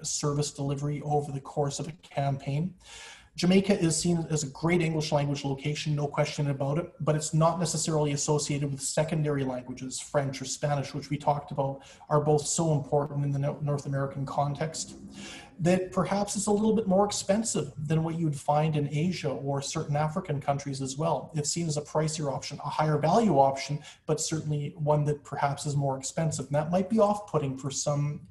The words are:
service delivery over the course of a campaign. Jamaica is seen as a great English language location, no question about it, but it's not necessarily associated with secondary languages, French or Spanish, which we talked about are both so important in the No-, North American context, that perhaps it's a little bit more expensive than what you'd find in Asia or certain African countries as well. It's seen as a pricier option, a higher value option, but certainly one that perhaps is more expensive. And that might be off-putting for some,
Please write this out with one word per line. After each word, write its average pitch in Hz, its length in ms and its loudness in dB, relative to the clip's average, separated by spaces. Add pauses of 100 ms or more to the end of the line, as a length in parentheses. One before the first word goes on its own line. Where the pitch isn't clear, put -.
service 147 480 0
delivery 143 540 -4
over 147 280 0
the 135 80 -6
course 139 380 -2
of - 80 -6
a 110 60 -10 (100)
campaign. 139 680 -2 (640)
Jamaica 190 420 6
is 165 180 2
seen 170 340 2
as 151 120 0
a 131 60 -4
great 170 340 2
English 156 280 0
language 143 340 0
location, 147 500 -2
no 147 120 0
question 147 440 0
about 139 280 0
it, 175 220 -4
but 151 140 2
it's 156 180 -2
not 160 260 4
necessarily 156 540 0
associated 143 580 0
with 135 100 -6
secondary 151 600 0
languages, 127 580 -6
French 139 400 -2
or 131 40 -6
Spanish, 143 480 -4
which 131 160 -8
we 147 80 -2
talked 147 340 0
about 139 300 -2 (300)
are 151 100 6
both 147 260 4
so 165 260 2
important 143 520 0
in 143 80 0
the 139 60 0
No-, 143 240 -2
North 147 240 -2
American 139 400 -4
context, 143 720 -2 (640)
that 185 320 2
perhaps 196 440 0
it's 202 100 -2
a 208 60 4
little 214 240 4
bit 220 100 2
more 190 200 6
expensive 202 720 0
than 160 260 2
what 165 120 -4
you'd 156 200 0
find 151 400 2
in 143 160 0
Asia 156 380 0
or 139 320 -4
certain 143 340 -2
African 151 420 -2
countries 139 440 -2
as 131 160 -6
well. 156 360 0
It's 151 160 -2
seen 170 160 -2
as 151 120 -2
a 147 40 -4
pricier 156 480 -2
option, - 320 -8
a 147 60 -6
higher 156 300 2
value 180 400 4
option, 135 400 4 (260)
but 156 160 0
certainly 151 560 -2
one 151 300 4
that 147 180 -2
perhaps 143 400 -2
is 147 100 -2
more 139 220 2
expensive. 151 520 -2
And 143 80 -4
that 151 140 0
might 190 200 2
be 220 100 4
off-putting 156 560 2
for 139 140 -6
some, 147 500 0 (100)